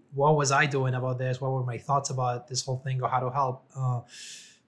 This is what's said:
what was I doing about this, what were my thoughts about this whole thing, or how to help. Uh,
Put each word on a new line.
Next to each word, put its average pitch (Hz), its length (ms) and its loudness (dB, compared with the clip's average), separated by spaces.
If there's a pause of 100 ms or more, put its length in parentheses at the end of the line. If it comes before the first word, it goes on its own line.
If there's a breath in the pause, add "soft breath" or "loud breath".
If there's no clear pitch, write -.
(140)
what 143 220 6
was 143 160 2
I 147 160 6
doing 131 260 0
about 127 240 -2
this, 127 240 -2
what 131 100 -2
were 131 120 -2
my 123 160 -6
thoughts 139 320 0
about 123 360 -2
this 127 160 -6
whole 127 140 -4
thing, 131 240 -4
or 120 80 0
how 127 100 0
to 127 120 -2
help. 131 340 -2 (100)
Uh, 127 260 -2 (680 loud breath)